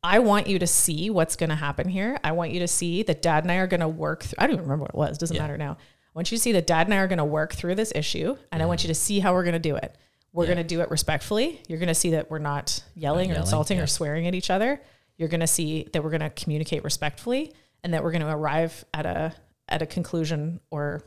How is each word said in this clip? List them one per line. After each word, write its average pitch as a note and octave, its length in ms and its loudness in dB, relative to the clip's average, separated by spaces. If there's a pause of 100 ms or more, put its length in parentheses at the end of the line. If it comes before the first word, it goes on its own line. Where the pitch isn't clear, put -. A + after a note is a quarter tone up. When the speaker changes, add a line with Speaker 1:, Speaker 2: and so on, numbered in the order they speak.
Speaker 1:
"I G3 180 6
want G#3 260 4
you G3 140 2
to F3 60 0
see E3 440 2
what's E3+ 260 2
gonna D#3+ 200 0
happen D3 320 -2
here. G3+ 340 -2
I D#3 100 0
want E3+ 200 -2
you F3 80 -2
to F3 80 0
see F3 340 0
that E3+ 180 0
Dad D#3 240 4
and F3+ 60 0
I F3 60 4
are F#3 100 2
gonna F3 220 2
work D#3+ 340 -4
through," - 160 -8
I - 80 4
don't - 80 2
even - 100 -2
remember C#3 200 -2
what - 60 -10
it - 60 -6
was. D3+ 220 0
Doesn't E3 180 -4
Speaker 2:
Yeah. D#3 60 -2
Speaker 1:
matter D3 160 -6
now. D3 140 -6
"I - 420 -20
want F3 160 -4
you A#3 80 -2
to A3+ 40 2
see A#3+ 100 2
that F3+ 160 2
Dad E3 180 4
and G#3 80 2
I G3 40 4
are F#3+ 100 2
gonna F3 160 2
work D#3 300 0
through F3 200 -2
this A3 220 -2
issue, E3 400 -2 (160)
and E3 100 0
I E3 40 2
want E3+ 180 2
you - 20 -2
Speaker 2:
Mm-hmm. D#3+ 60 2
Speaker 1:
to D#3+ 80 0
see G3+ 180 2
how F#3 140 4
we're F3+ 120 4
gonna E3+ 140 2
do D#3+ 160 0
it. - 220 -6 (360)
We're E3+ 120 2
Speaker 2:
Yeah. E3 60 0
Speaker 1:
gonna F3 140 2
do E3+ 180 -2
it - 80 -2
respectfully. G#3 760 0
You're D#3+ 140 -6
gonna E3+ 160 2
see F3 140 2
that D#3 200 0
we're D#3 80 -6
not C#3+ 420 -4 (140)
yelling E3 360 0
Speaker 2:
Not - 20 0
Speaker 1:
or - 20 0
Speaker 2:
yelling, D#3+ 120 0
Speaker 1:
insulting D#3 320 2
Speaker 2:
yeah. E3 60 0
Speaker 1:
or - 40 -2
swearing D#3+ 400 -2
at F3+ 80 0
each F3+ 140 -2
other. A3+ 300 2 (360)
You're D#3+ 120 -2
gonna E3 200 2
see D#3 440 -2
that D3+ 120 0
we're D#3 60 -2
gonna D3+ 200 -2
communicate D3+ 540 -4
respectfully, A#3 680 -2 (300)
and F3 100 -2
that D#3+ 120 0
we're D#3+ 80 0
gonna D#3 240 -2
arrive D#3 480 0 (100)
at D#3 120 -4
a, - 280 -2 (340)
at D#3+ 140 0
a D#3 40 -4
conclusion D#3+ 760 -4 (100)
or D3 360 -4